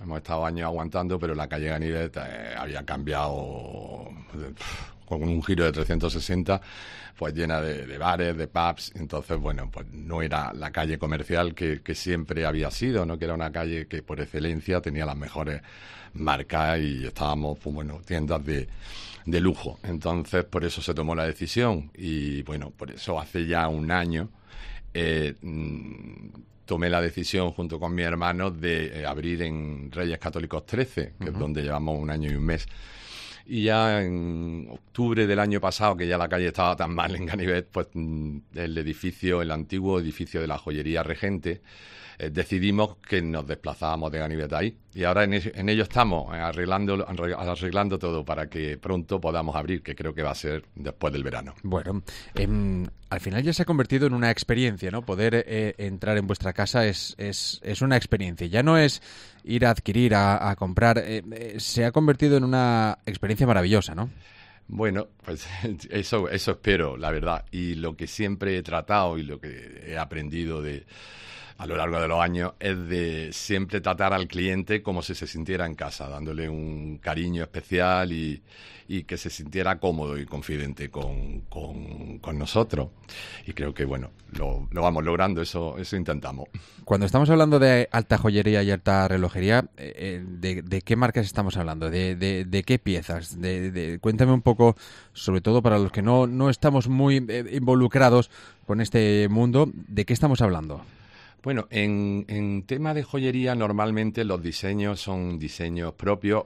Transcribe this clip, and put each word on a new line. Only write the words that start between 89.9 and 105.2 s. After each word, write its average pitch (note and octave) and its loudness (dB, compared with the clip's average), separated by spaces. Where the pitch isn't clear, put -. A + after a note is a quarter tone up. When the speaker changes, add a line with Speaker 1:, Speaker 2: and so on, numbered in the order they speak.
Speaker 2:
eh, F2+ -6
¿de, F#2 -4
de F2+ -2
qué A2+ 2
marcas A#2 4
estamos F#2+ 0
hablando? D#2+ -2
¿De, F#2 0
de, F#2+ 0
de F#2 0
qué B2+ 4
piezas? E2+ -4
De, F#2 -2
de, E2+ -4
cuéntame A2 4
un B2 6
poco, A#2 8
sobre F#2 0
todo A2+ 4
para G#2+ 6
los F#2+ 2
que G#2 0
no, B2 6
no C3 2
estamos C#3 4
muy, C3+ 6
eh, A#2+ -2
involucrados B2+ 8
con G#2 2
este G#2 6
mundo, B2 6
¿de G2+ -2
qué - 0
estamos C3+ 4
hablando? D#2 0
Speaker 1:
Bueno, C3 -4
en, G2+ 2
en G2+ -2
tema D3+ -2
de D3 -2
joyería B2+ 0
normalmente A2 2
los F#2 -2
diseños G2+ -2
son F2+ -4